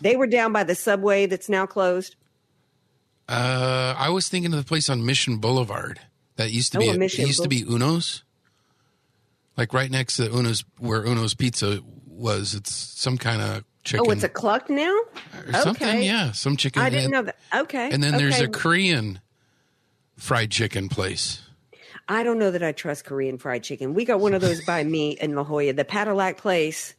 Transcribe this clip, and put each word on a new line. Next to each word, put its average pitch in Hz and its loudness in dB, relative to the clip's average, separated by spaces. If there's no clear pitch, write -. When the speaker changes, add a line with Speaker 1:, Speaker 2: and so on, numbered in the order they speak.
Speaker 1:
They 220 4
were 262 4
down 226 2
by 208 2
the 175 0
Subway 202 2
that's 180 -4
now 190 2
closed. 185 0
Speaker 2:
Uh, 127 0
I 139 0
was 185 0
thinking 170 -2
of 147 0
the 135 -4
place 156 0
on 120 0
Mission 127 0
Boulevard 110 0
that 113 0
used 117 -2
to 175 0
Speaker 1:
Oh, 208 4
Speaker 2:
be, 226 4
Speaker 1:
a 185 4
Speaker 2:
it 180 2
Speaker 1:
Mission 185 0
Speaker 2:
used 139 2
to 160 0
be 123 0
Speaker 1:
Boul- 117 -2
Speaker 2:
Uno's. 160 0
Like, 120 -2
right 131 2
next 131 -2
to 113 0
Uno's, 117 0
where 110 -2
Uno's 113 0
Pizza 107 0
was. 101 -2
It's 101 -8
some - -4
kinda 104 -2
chicken. - 0
Speaker 1:
Oh, 214 6
it's 147 0
a - 2
Cluck - 0
now? 311 0
Speaker 2:
Or 120 -4
something, 233 2
Speaker 1:
Okay. 214 2
Speaker 2:
yeah. 196 0
Some 139 -2
chicken. 143 0
Speaker 1:
I 254 4
didn't 127 2
Speaker 2:
And, 135 0
Speaker 1:
know 262 2
that. - -10
Okay. 262 -2
Speaker 2:
and 143 2
then 143 4
there's 143 2
a - 4
Speaker 1:
Okay. 120 -2
Speaker 2:
Korean 160 2
fried 113 0
chicken 98 -2
place. - -4
Speaker 1:
I 226 0
don't 233 0
know 196 2
that 175 -2
I 160 0
trust 147 -6
Korean 135 -4
fried 123 -6
chicken. 135 -6
We 226 0
got 226 2
one 202 2
of 190 2
those 170 2
by 170 0
me 151 0
in 151 -4
La 143 -2
Jolla, 147 0
the 139 0
Padillac 196 0
place. 160 -2